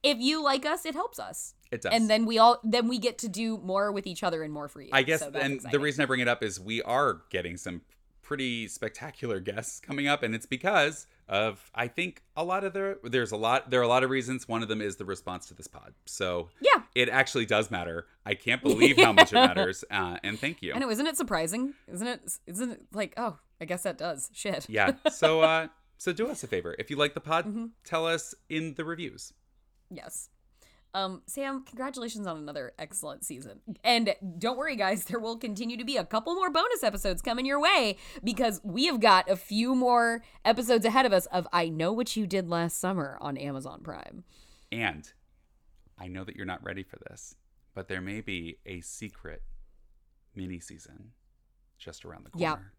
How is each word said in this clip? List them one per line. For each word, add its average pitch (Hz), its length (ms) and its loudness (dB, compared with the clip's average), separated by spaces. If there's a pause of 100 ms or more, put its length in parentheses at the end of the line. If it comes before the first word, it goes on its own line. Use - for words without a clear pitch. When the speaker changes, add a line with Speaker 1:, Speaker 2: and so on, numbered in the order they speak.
Speaker 1:
if 269 160 4
you 302 200 2
like 277 240 2
us, 311 220 -2
it 311 80 -6
helps 349 240 -6
us. - 360 -12 (180)
Speaker 2:
It - 100 -8
does. 95 100 0
Speaker 1:
And 226 160 4
then 220 180 4
we 226 120 2
all, 233 240 10
then 226 240 2
we 247 120 0
get 233 200 -4
to 233 100 -6
do 220 300 -4
more 196 320 0
with 196 160 -4
each 175 160 -8
other 165 220 -2
and 151 80 -8
more 147 160 -8
for 147 120 -18
you. 131 120 -14
Speaker 2:
I 135 100 6
guess, 156 160 2
Speaker 1:
So 147 120 -4
that's 139 140 -2
Speaker 2:
and 139 100 0
Speaker 1:
exciting. - 220 -2
Speaker 2:
the 139 80 4
reason 143 180 0
I 139 40 4
bring 127 140 2
it 120 80 2
up 120 160 0
is 92 160 -4
we 110 220 -4
are 120 480 0
getting 87 260 -4
some 90 260 -10 (400)
pretty 123 460 -6
spectacular 110 720 -8
guests 101 400 -8
coming 143 260 -4
up, 143 160 2
and 110 100 -2
it's 113 140 -6
because 156 600 2 (200)
of, 104 460 -2
I 120 140 -2
think, 175 340 -6 (140)
a 160 80 -2
lot 185 180 -2
of 190 100 -4
the, 196 300 -4
there's 117 300 0
a 107 40 -4
lot, 113 340 2
there 127 100 6
are - 20 4
a 117 60 4
lot 127 160 6
of 131 60 0
reasons. 127 360 -2
One 113 160 -2
of 107 60 -6
them 110 120 -2
is 101 160 -4
the 101 80 -10
response 90 420 -8
to 87 80 -20
this - 120 -18
pod. - 260 -20 (140)
So 87 440 -2 (100)
Speaker 1:
Yeah. 370 220 6 (120)
Speaker 2:
it 123 140 4
actually 127 380 2
does 107 220 2
matter. 85 380 -6 (180)
I 104 100 -2
can't 120 280 0
believe - 340 6
how 339 160 10
much 294 200 10
it - 20 -2
Speaker 1:
<laughs> 254 140 10
Speaker 2:
matters. 180 420 0
Uh, 92 320 -2
and 104 160 -4
thank 156 240 -6
you. 82 100 -4
Speaker 1:
I 233 60 -2
know, 262 100 -2
isn't 233 200 0
it 302 80 -4
surprising? 214 580 -2 (140)
Isn't 190 180 -6
it, 247 260 -6 (140)
isn't 220 240 -6
it - 120 -14 (100)
like, 202 240 -4
oh, 214 220 -4 (220)
I 165 40 -8
guess 175 180 -4
that 175 160 -4
does. 156 340 -6
Shit. - 380 -6
Speaker 2:
Yeah. 107 220 4 (100)
Speaker 1:
<laughs> 208 80 4
Speaker 2:
So, 160 320 4
uh, 160 240 6 (340)
so 185 120 -2
do - 160 -2
us - 160 -8
a - 20 -12
favor. 87 320 -4
If - 120 -8
you 143 60 -4
like 147 180 2
the 160 60 -6
pod, 165 240 0
Speaker 1:
Mm-hmm. 220 220 -6 (160)
Speaker 2:
tell 165 240 -2
us 165 260 -2 (160)
in 160 260 -4
the 160 100 -6
reviews. 165 480 -10 (580)
Speaker 1:
Yes. - 400 -14 (640)
Um, 190 320 -4
Sam, 269 380 -6
congratulations 240 600 -8
on 170 120 -6
another 143 420 -10
excellent 151 460 -10
season. 127 360 -12 (220)
And 226 320 2 (240)
don't 233 180 -2
worry, 285 200 -4
guys, 196 300 0
there 226 120 -4
will 226 180 -4
continue 226 400 -6
to 240 80 -8
be 269 120 -2
a 185 80 0
couple 226 320 -2
more 370 140 0
bonus 381 340 0
episodes 196 360 0
coming 247 260 -2
your 285 140 2
way 294 360 4 (260)
because 220 400 0
we 214 240 -2
have 262 140 2
got 196 280 8
a 190 60 4
few 226 400 -2
more 240 480 4 (220)
episodes 226 420 4
ahead 254 180 6
of 226 80 6
us 185 140 4
of 180 260 -2
I 170 160 2
Know 165 240 0
What 233 240 -2
You 208 120 -2
Did 185 200 -2
Last 170 300 -2
Summer 175 420 -4
on 143 160 -6
Amazon 135 460 -8
Prime. - 400 -14 (480)
Speaker 2:
And 95 420 -4 (840)
I 92 80 -14
know 92 160 -8
that - 140 -12
you're 95 100 -10
not 92 180 -8
ready 95 200 -8
for - 140 -18 (120)
this, - 240 -20 (400)
but 95 140 -10
there 92 120 -6
may 98 200 -6
be 87 440 -8
a 92 180 -10
secret - 600 -12 (880)
mini 92 280 -10
season - 500 -20 (680)
just - 280 -18
around 87 200 -18
the - 140 -16
Speaker 1:
Yeah. 165 140 -2
Speaker 2:
corner. - 260 -12